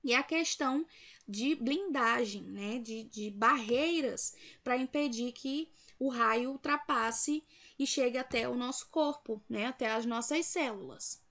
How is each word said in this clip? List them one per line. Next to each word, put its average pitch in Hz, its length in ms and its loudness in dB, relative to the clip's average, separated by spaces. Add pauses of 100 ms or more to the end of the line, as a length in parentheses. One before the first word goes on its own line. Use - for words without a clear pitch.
E 240 100 2
a 269 100 4
questão 311 600 0 (420)
de 240 280 0
blindagem, 247 880 0
né? 202 360 -6
De, 226 240 -8
de 214 280 -8
barreiras 247 1040 2 (280)
pra 254 140 2
impedir 254 540 0
que 285 380 -6 (300)
o 269 100 2
raio 240 420 2
ultrapasse 294 920 0 (360)
e 277 80 2
chegue 247 300 2
até 247 300 0
o 247 80 0
nosso 247 340 -4
corpo, 285 600 0
né? 220 180 0
Até 254 240 -2
as 226 140 0
nossas 240 400 0
células. 220 840 -4